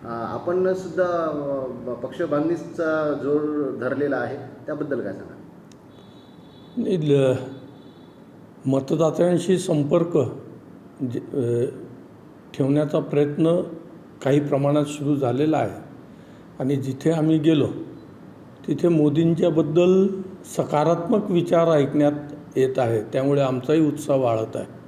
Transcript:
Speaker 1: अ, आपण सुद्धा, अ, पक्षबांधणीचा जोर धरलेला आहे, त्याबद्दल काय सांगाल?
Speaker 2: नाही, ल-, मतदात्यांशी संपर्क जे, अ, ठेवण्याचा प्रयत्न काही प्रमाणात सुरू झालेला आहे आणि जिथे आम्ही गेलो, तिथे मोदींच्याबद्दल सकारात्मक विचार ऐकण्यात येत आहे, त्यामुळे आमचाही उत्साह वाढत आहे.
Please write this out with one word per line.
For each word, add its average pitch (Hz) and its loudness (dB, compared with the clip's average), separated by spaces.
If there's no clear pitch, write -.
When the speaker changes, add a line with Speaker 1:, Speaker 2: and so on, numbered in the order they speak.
Speaker 1:
अ, 117 -14
आपण 123 -2
सुद्धा, 180 -4
अ, 139 -4
पक्षबांधणीचा 156 -2
जोर 147 -2
धरलेला 135 -2
आहे, 123 -4
त्याबद्दल 143 -6
काय 98 -6
सांगाल? - -14
Speaker 2:
नाही, 196 0
ल-, 139 4
मतदात्यांशी 160 2
संपर्क 165 0
जे, 117 -4
अ, 120 -2
ठेवण्याचा 147 2
प्रयत्न 147 2
काही 139 4
प्रमाणात 143 2
सुरू 147 -2
झालेला 135 0
आहे 107 -4
आणि 135 0
जिथे 131 -2
आम्ही 160 2
गेलो, 160 4
तिथे 156 0
मोदींच्याबद्दल 165 4
सकारात्मक 170 0
विचार 170 4
ऐकण्यात 147 4
येत 131 2
आहे, 113 2
त्यामुळे 139 0
आमचाही 135 2
उत्साह 143 0
वाढत 113 0
आहे. - -10